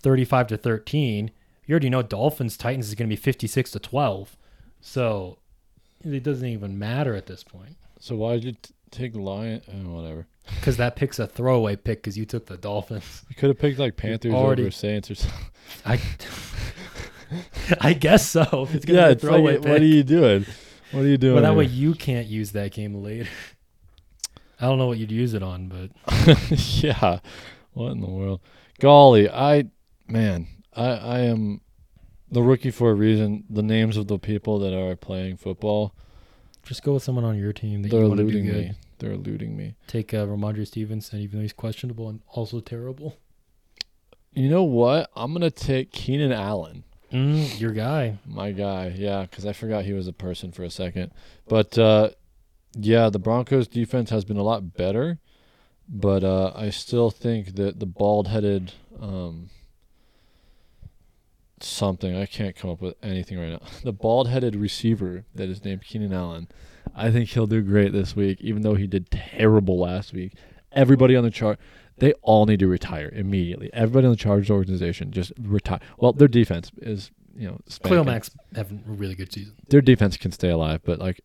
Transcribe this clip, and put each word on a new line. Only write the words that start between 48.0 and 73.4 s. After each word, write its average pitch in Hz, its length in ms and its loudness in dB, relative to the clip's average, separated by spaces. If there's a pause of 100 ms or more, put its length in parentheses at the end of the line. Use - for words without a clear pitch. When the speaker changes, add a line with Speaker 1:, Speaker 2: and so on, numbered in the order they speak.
Speaker 2:
My 104 280 -8
guy, 95 420 -6
yeah, 98 300 -4
'cause 92 200 -14
I 104 80 -4
forgot 107 300 -4
he 101 100 -4
was 92 140 -4
a 87 60 -8
person 90 380 -10
for 90 120 -12
a 87 80 -8
second. 90 400 -8 (360)
But, 110 300 0
uh, 107 340 6 (640)
yeah, 113 340 4
the 101 100 -2
Broncos 117 480 0
defense 117 420 -4
has 107 160 -2
been 104 120 -6
a 101 40 -2
lot 101 320 -2
better, 120 460 -2 (680)
but, 98 360 0
uh, 95 320 0
I 104 160 -6
still 117 400 0
think 104 440 -6
that 98 240 -4
the 104 60 -6
bald-headed, 101 880 0 (280)
um, 90 500 -10 (2000)
something, 92 540 -4
I 98 100 -4
can't 98 300 -8
come 95 140 -10
up 85 120 -10
with 92 220 -8
anything 92 360 -8
right 82 120 -8
now. 82 100 -12 (100)
<laughs> - 120 -16
The 120 100 -6
bald-headed 120 640 0
receiver 101 680 -2 (100)
that 92 140 -6
is 95 140 -10
named 98 200 -8
Keenan 104 300 -6
Allen, 85 340 -8 (480)
I 113 160 0
think 117 180 2
he'll 113 180 0
do 110 140 2
great 98 320 4
this 98 220 -2
week, 98 260 0
even 107 220 -4
though 107 120 2
he 98 120 0
did 92 240 -4
terrible 104 680 4
last 90 340 -4
week. 92 200 -10 (380)
Everybody 131 440 8
on 123 80 4
the 117 80 0
chart, 107 280 -2 (380)
they 135 240 6
all 110 240 6
need 107 140 4
to 95 80 4
retire 85 480 -2
immediately. 95 580 -4